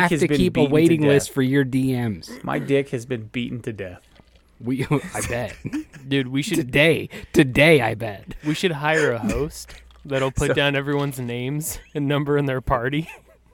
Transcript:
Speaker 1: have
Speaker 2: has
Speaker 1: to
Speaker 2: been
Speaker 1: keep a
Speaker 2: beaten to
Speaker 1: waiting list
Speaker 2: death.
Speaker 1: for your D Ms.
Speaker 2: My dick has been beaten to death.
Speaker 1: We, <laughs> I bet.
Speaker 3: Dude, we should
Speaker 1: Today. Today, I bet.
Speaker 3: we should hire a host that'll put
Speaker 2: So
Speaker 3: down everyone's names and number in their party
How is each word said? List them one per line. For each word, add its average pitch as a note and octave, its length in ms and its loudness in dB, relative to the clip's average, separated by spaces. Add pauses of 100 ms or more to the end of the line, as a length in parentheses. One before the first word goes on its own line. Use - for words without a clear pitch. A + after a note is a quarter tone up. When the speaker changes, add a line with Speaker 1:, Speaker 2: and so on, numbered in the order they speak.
Speaker 1:
have F3 100 4
Speaker 2:
has D#3+ 100 2
Speaker 1:
to E3+ 80 2
Speaker 2:
been D3 80 2
Speaker 1:
keep F3+ 200 2
a - 40 4
Speaker 2:
beaten C#3+ 100 4
to C#3+ 40 4
Speaker 1:
waiting E3 280 6
list C#3+ 260 4
Speaker 2:
death. - 60 -16
Speaker 1:
for C3+ 80 2
your C3+ 220 4
D C3 300 0
Ms. A#2 480 -4
Speaker 2:
My C#3+ 160 -4
dick C#3 320 0
has A#2+ 160 -6
been A#2+ 260 -6
beaten A#2+ 300 -6
to B2 100 -6
death. F#2 300 -12 (580)
Speaker 1:
We, B2+ 280 -4
<laughs> - 20 -10
I C#3+ 380 -2
bet. A#2+ 280 -4 (500)
Speaker 3:
Dude, C3+ 220 0
we C3+ 140 -2
should E3+ 140 -2
Speaker 1:
Today. C#3+ 520 2 (240)
Today, C#3+ 480 6
I A2+ 140 0
bet. G#2+ 400 -10 (120)
Speaker 3:
we D3+ 80 0
should F3+ 180 -2
hire D3+ 400 0
a A#2 60 -4
host - 560 -6 (300)
that'll C3+ 260 -2
put C#3+ 180 0
Speaker 2:
So C3+ 60 0
Speaker 3:
down C#3+ 220 2
everyone's C#3+ 420 -2
names B2+ 640 -6 (140)
and D3 120 -2
number C#3+ 320 2
in C#3+ 60 2
their C3+ 160 -2
party C#3 480 -2 (460)